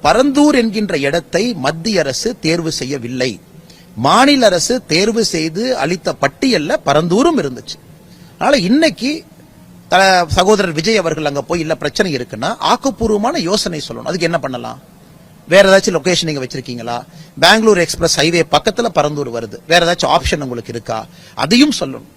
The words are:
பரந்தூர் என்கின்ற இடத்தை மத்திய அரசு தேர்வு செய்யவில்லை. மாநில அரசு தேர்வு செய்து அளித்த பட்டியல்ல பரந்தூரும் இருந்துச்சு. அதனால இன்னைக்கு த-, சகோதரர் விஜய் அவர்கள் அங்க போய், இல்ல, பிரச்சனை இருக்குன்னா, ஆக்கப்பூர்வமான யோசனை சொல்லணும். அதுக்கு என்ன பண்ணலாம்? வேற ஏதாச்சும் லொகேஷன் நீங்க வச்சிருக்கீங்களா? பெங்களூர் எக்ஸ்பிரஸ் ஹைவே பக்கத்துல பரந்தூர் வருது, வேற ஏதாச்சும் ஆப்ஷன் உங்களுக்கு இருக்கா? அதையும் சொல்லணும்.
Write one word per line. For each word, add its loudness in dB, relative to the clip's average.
பரந்தூர் 4
என்கின்ற 0
இடத்தை -2
மத்திய -2
அரசு -4
தேர்வு -2
செய்யவில்லை. -6
மாநில 4
அரசு 2
தேர்வு 0
செய்து -4
அளித்த -4
பட்டியல்ல -2
பரந்தூரும் 2
இருந்துச்சு. -6
அதனால 0
இன்னைக்கு 0
த-, 4
சகோதரர் 2
விஜய் 0
அவர்கள் -2
அங்க -2
போய், -4
இல்ல, -2
பிரச்சனை -2
இருக்குன்னா, -6
ஆக்கப்பூர்வமான 0
யோசனை -2
சொல்லணும். -12
அதுக்கு -4
என்ன -2
பண்ணலாம்? -10
வேற 6
ஏதாச்சும் 2
லொகேஷன் -2
நீங்க -4
வச்சிருக்கீங்களா? -8
பெங்களூர் 4
எக்ஸ்பிரஸ் 0
ஹைவே 2
பக்கத்துல 0
பரந்தூர் -2
வருது, -8
வேற 4
ஏதாச்சும் 0
ஆப்ஷன் -2
உங்களுக்கு -10
இருக்கா? -8
அதையும் 2
சொல்லணும். -8